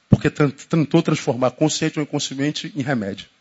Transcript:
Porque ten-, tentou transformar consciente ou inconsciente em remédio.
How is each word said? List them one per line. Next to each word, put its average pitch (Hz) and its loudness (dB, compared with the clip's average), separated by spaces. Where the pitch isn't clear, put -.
Porque - 4
ten-, 147 2
tentou 165 2
transformar 131 0
consciente 156 -2
ou 147 0
inconsciente 143 -4
em 143 -2
remédio. 113 -4